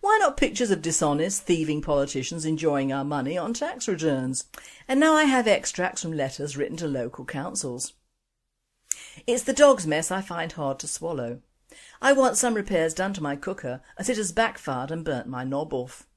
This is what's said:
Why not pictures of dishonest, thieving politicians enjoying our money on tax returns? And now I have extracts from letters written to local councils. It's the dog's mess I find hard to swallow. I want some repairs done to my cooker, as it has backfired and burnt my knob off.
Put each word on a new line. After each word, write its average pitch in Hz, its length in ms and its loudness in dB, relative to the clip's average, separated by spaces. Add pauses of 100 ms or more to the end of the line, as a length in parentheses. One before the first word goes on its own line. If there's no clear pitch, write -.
Why 415 180 4
not 311 180 4
pictures 240 340 0
of 175 100 2
dishonest, 156 600 0
thieving 156 400 0
politicians 143 640 -2
enjoying 151 480 0
our 139 120 -2
money 143 320 -2
on 175 160 -4
tax 269 360 -6
returns? 139 560 -2 (420)
And 269 140 2
now 311 140 6
I 302 100 6
have 254 240 4
extracts - 540 0
from 165 100 -6
letters 139 440 -4
written 143 220 -4
to 165 80 -4
local 131 380 -4
councils. 135 720 -8 (1300)
It's 247 160 2
the 269 100 0
dog's 269 340 8
mess 156 260 0
I 190 80 -2
find 170 320 -6
hard 135 260 -4
to - 100 -10
swallow. 135 520 -6 (600)
I 262 120 6
want 254 240 6
some 240 180 2
repairs 180 400 0
done 190 200 -2
to 185 80 -6
my 143 140 -2
cooker, 143 460 -8 (160)
as 185 100 -4
it 247 80 0
has 202 160 -2
backfired 143 580 -2
and 165 140 -6
burnt 139 220 -4
my 127 180 -8
knob 139 300 -4
off. 127 320 -8 (100)